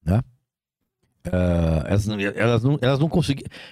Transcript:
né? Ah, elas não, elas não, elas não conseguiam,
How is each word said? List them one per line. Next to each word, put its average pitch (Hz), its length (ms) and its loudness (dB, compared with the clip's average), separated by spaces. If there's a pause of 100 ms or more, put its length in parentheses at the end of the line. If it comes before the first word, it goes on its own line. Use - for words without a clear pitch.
né? 98 180 2 (1000)
Ah, 85 640 2
elas 101 200 0
não, 107 140 -4
elas 110 420 0
não, 139 200 2
elas 131 160 2
não 139 100 2
conseguiam, 139 400 -2 (220)